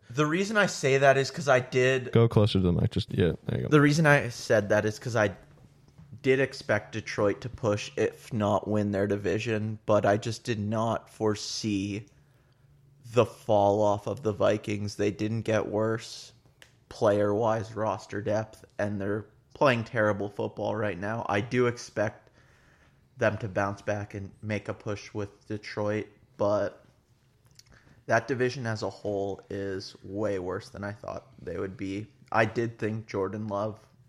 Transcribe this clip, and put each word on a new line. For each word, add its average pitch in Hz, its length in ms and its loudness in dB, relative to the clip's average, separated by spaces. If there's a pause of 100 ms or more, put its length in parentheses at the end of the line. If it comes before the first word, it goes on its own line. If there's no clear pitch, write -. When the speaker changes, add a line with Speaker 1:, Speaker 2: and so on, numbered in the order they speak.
Speaker 1:
The 143 160 0
reason 196 320 0
I 202 80 6
say 135 320 2
that 135 200 6
is 135 140 0
'cause 135 160 -8
I 127 140 6
did 127 500 2
Speaker 2:
Go 117 160 8
closer 104 260 4
to 95 60 2
the 90 140 4
mic, 82 180 2
just, - 220 -4
yeah, 82 200 4 (140)
there - 100 -2
you 127 60 -4
go. - 60 -4
Speaker 1:
The 147 120 6
reason 147 240 4
I 135 240 4
said 107 400 0
that 104 160 4
is 107 140 -2
'cause 117 160 -6
I 104 200 2 (840)
did 135 200 2
expect - 500 -2
Detroit 104 500 0
to 123 80 -8
push, 104 460 -2
if - 380 -2
not 104 340 0
win, 104 240 0
their 101 160 0
division, 107 800 -2
but 101 200 4
I 101 120 6
just 113 260 -6
did 110 160 -4
not 110 500 -2
foresee 104 960 -2 (1080)
the 117 120 6
fall 101 560 2
off 104 240 2
of 101 160 -6
the 107 120 0
Vikings. 104 640 0
They 101 140 0
didn't 107 320 -4
get 110 260 0
worse 110 640 -4 (560)
player-wise, 104 840 2
roster 104 480 -4
depth, 107 440 -4 (120)
and 101 220 -4
they're 101 260 -4 (280)
playing 120 320 2
terrible 104 420 0
football 107 480 -4
right 104 240 -4
now. 110 300 -4
I 104 100 2
do 123 280 2
expect - 600 -4 (880)
them 107 200 2
to 113 100 -6
bounce 101 340 -2
back 104 320 -6
and 98 180 -12 (100)
make 104 260 -6
a 104 60 -4
push - 400 -10
with 101 340 -8
Detroit, 104 600 -4 (280)
but 101 500 0 (1200)
that 117 200 2
division 127 380 -2
as 110 180 -4
a 98 60 -4
whole 98 600 -6
is 98 540 -8
way 101 360 -4
worse 90 300 -6
than 98 140 -12
I 101 100 -6
thought - 340 -12 (140)
they 87 160 -8
would 95 200 -6
be. 98 300 -6 (240)
I 113 140 4
did 117 340 -4
think 110 280 -4
Jordan 104 400 -4
Love 104 320 -4 (300)